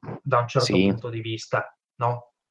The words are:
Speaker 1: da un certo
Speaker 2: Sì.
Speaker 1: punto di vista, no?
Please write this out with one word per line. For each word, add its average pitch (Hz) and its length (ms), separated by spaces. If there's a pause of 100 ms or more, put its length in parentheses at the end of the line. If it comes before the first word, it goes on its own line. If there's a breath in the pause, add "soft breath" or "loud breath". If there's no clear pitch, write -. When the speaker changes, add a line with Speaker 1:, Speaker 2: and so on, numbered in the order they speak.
(220)
Speaker 1:
da 120 180
un 120 80
certo 123 200
Speaker 2:
Sì. 95 200
Speaker 1:
punto 117 220
di 113 100
vista, 110 580 (200)
no? 120 340 (200)